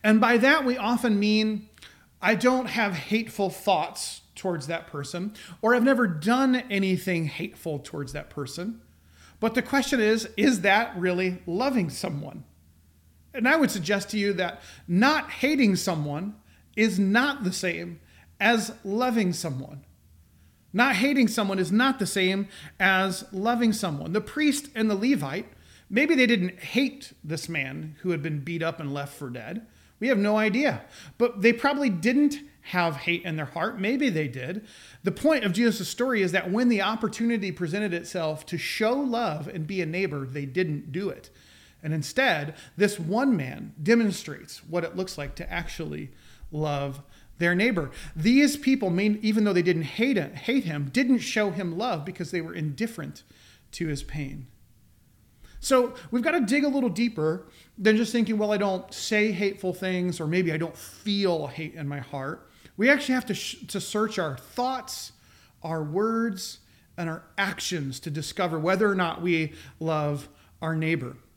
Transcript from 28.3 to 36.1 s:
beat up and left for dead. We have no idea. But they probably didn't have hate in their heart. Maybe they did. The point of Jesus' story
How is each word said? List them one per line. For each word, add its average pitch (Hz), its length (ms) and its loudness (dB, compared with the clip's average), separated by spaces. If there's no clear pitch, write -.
beat 165 200 -4
up 165 200 -4
and 139 120 -6
left 143 200 -8
for 135 160 -10
dead. 127 360 -10
We 240 80 0
have 240 80 4
no 208 180 2
idea. 214 460 2
But 240 240 0
they 226 120 8
probably 277 360 2
didn't 247 500 2
have 170 340 0
hate 170 260 -2
in 160 140 -4
their 151 80 -4
heart. 196 340 -4
Maybe 247 300 2
they 156 180 0
did. 135 380 -8
The 190 120 -2
point 285 320 2
of 185 80 2
Jesus' 214 340 2
story 240 340 0